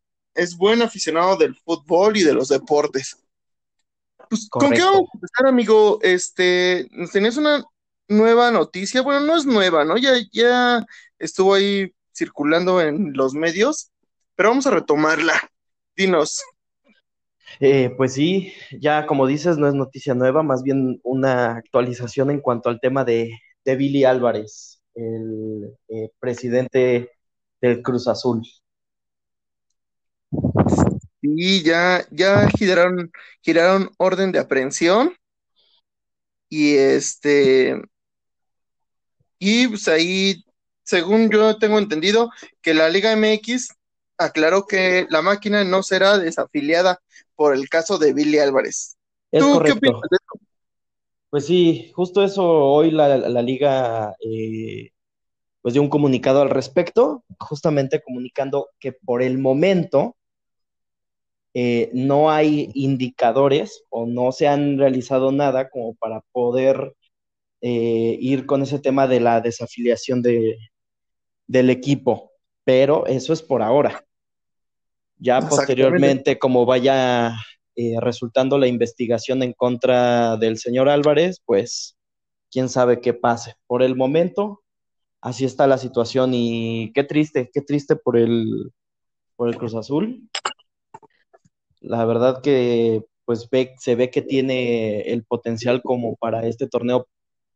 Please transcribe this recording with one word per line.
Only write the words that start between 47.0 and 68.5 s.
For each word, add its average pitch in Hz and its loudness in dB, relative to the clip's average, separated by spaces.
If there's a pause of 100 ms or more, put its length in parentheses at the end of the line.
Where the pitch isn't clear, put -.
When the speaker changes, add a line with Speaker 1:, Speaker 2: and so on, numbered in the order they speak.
Speaker 1:
por 147 4
el 135 -2
caso 165 -2
de 151 4
Billy 147 2
Álvarez. - -2 (340)
Speaker 2:
Es 151 4
Speaker 1:
¿Tú 277 4 (160)
qué 294 4
Speaker 2:
correcto. 240 0
Speaker 1:
opinas 240 0
de 359 2
eso? - -14 (840)
Speaker 2:
Pues 143 -4
sí, 165 2
justo 185 0
eso, 190 -2
hoy 156 4
la, 143 4
la 123 -2
liga, 123 -2
eh, 110 -10 (720)
pues 120 -2
dio 139 2
un 143 0
comunicado 139 2
al 135 2
respecto, 220 -2 (160)
justamente 151 -2
comunicando 131 -6 (100)
que 131 -10
por 123 -4
el 127 -2
momento, 156 0 (1400)
eh, 120 0
no 139 2
hay 151 0
indicadores 135 0
o 117 -8
no 123 -2
se 143 0
han 143 0
realizado 135 0
nada 135 0
como 113 -10
para 110 -8 (100)
poder, 131 0 (680)
eh, 117 -2
ir 131 -2
con 139 0